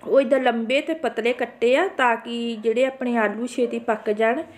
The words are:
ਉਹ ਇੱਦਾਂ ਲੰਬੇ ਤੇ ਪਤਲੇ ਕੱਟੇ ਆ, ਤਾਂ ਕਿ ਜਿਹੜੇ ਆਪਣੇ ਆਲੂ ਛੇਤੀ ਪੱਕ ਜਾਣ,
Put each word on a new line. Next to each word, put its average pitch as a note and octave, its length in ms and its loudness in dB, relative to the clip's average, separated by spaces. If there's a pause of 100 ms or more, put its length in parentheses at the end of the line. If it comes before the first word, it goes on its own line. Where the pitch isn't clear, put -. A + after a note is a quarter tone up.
ਉਹ C4 140 6
ਇੱਦਾਂ C4+ 200 2
ਲੰਬੇ A#3+ 400 0
ਤੇ D#4+ 140 -4
ਪਤਲੇ A#3+ 380 -2
ਕੱਟੇ A#3+ 440 0
ਆ, F4 120 2
ਤਾਂ B3 280 2
ਕਿ A#3 460 -6
ਜਿਹੜੇ A#3 240 2
ਆਪਣੇ B3+ 300 -4
ਆਲੂ G#3+ 300 0
ਛੇਤੀ A#3 320 -2
ਪੱਕ A3+ 320 -4
ਜਾਣ, A3+ 320 0 (160)